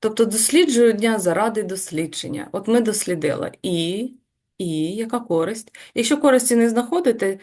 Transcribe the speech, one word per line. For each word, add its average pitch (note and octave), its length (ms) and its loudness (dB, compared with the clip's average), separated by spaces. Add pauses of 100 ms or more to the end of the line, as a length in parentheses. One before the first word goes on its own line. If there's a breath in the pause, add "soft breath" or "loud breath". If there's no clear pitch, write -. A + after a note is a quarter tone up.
Тобто A3 240 0
досліджую A#3+ 680 4
дня A3 260 0
заради G#3+ 440 0
дослідження. F3 880 -8
От G3 160 -8
ми A#3 120 4
дослідили. F3+ 720 -2 (100)
І, F3 360 -2 (600)
і E3 380 -4
яка A3+ 240 -4
користь? F#3 560 -4 (180 loud breath)
Якщо B3+ 240 0
користі B3+ 380 4
не A#3 120 4
знаходите, A#3 760 0